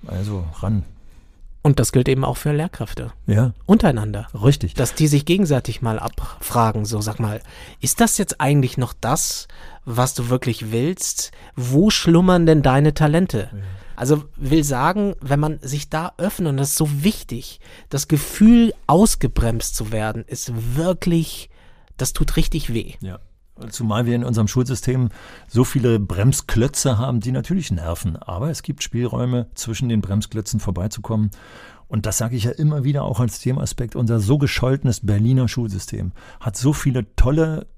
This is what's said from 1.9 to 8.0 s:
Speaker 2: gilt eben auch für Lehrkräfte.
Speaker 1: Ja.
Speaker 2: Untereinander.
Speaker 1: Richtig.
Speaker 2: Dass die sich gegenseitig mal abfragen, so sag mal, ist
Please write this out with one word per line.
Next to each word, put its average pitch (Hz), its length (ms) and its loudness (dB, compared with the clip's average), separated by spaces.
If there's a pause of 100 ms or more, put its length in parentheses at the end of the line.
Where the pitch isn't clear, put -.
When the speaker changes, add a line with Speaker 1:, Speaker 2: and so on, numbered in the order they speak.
Speaker 2:
gilt 131 160 4
eben 131 160 2
auch 123 100 -2
für - 160 -4
Lehrkräfte. 143 600 -6 (120)
Speaker 1:
Ja. 107 280 2 (120)
Speaker 2:
Untereinander. 107 680 2
Speaker 1:
Richtig. 113 400 2
Speaker 2:
Dass 123 220 -2
die 151 120 2
sich 143 160 4
gegenseitig 147 580 0
mal 110 160 -2
abfragen, - 880 -2
so 107 160 -4
sag 104 220 -6
mal, 107 180 -4 (400)
ist - 220 0